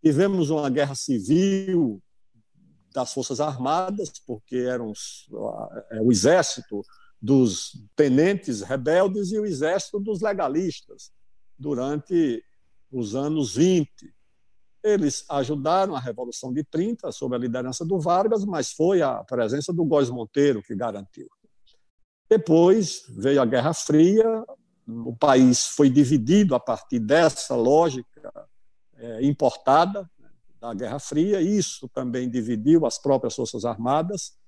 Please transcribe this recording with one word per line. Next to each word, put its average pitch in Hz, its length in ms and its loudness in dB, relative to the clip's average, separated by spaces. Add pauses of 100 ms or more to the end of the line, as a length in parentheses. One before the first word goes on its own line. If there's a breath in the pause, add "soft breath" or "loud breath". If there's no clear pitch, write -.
Tivemos 160 460 2
uma 147 180 -2
guerra 139 260 -2
civil 170 1080 0 (920)
das 127 220 -6
Forças 131 260 -6
Armadas, 156 720 -4 (140)
porque 120 300 -10
eram 123 340 -4
os, - 360 -16 (640)
é, 110 120 -4
o 120 100 6
exército 113 680 2 (420 soft breath)
dos 123 580 0 (140)
tenentes 151 640 2
rebeldes 175 720 0
e 214 60 -2
o 214 80 -4
exército 180 520 -4
dos 202 220 -6
legalistas 180 920 -4 (480)
durante 143 840 -2 (480)
os 113 220 -6
anos 139 420 -4
vinte. 170 580 0 (680)
Eles 202 480 0
ajudaram 151 680 -2
a - 20 -4
Revolução 123 540 -10
de 147 100 -4
trinta, 185 480 -4
sob 127 240 -6
a 123 40 -4
liderança 127 440 -6
do 175 160 -2
Vargas, 190 460 0
mas 175 280 -4
foi 180 280 2
a 123 240 -2
presença 127 480 -4
do 165 140 0
Góes 139 240 2
Monteiro 123 520 0
que - 140 -10
garantiu. 101 520 -10 (1000)
Depois 175 800 4
veio 123 320 0
a 123 60 2
Guerra 127 260 0
Fria, 220 720 2 (420)
o 117 300 -10
país 131 520 6
foi 147 200 4
dividido 143 680 4
a 120 60 0
partir 123 380 -4
dessa 139 580 2
lógica, 131 760 0 (680)
é, 117 280 -8
importada 156 840 2 (540)
da 117 140 -12
Guerra 117 240 -8
Fria, 180 420 0
isso 180 480 0
também 127 400 -4
dividiu 123 560 2
as 117 140 -2
próprias 131 360 0
Forças 113 300 -6
Armadas. 139 720 -4 (120)